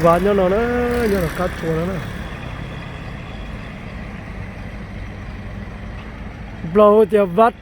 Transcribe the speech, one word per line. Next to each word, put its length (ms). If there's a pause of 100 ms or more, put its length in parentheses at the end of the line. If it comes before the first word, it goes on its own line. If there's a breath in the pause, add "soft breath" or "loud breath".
vát 220
nhớ 100
nó 160
nè, 80 (540)
nhớ 80
là 180
cắt 140 (100)
chùa 140
nó 100
nè. 140 (4000)
Blow 320
thì 120 (180)
vắt 260